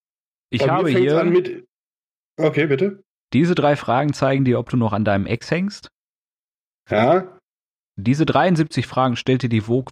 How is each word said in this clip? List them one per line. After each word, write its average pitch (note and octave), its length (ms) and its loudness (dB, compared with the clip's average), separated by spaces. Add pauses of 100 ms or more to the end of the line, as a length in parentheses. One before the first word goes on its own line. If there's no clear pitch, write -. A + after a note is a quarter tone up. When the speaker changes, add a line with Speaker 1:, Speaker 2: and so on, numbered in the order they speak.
(500)
Speaker 1:
Ich B2 100 -2
Speaker 2:
Bei C#3 60 2
mir D#3 60 0
Speaker 1:
habe F3+ 200 0
Speaker 2:
fängt's B2 80 2
Speaker 1:
hier D3 200 2
Speaker 2:
an E3+ 100 0
mit... - 340 -2 (720)
Okay, D#3 280 0
bitte. F#3 360 -2 (300)
Speaker 1:
Diese E3+ 220 2
drei C#3+ 220 2
Fragen C#3 360 -2
zeigen C3+ 320 0
dir, A#2+ 140 2
ob A#2+ 100 -6
du B2+ 80 -4
noch A2+ 160 0
an G#2 120 0
deinem G2+ 220 0
Ex - 240 -6
hängst. F#3 380 -6 (1040)
Speaker 2:
Ja. C#3 480 0 (600)
Speaker 1:
Diese C3+ 280 0
dreiundsiebzig D#3 600 0
Fragen B2+ 300 0
stellt B2+ 260 0
dir B2+ 60 0
die A2 140 0
Vogue, A#2+ 280 -2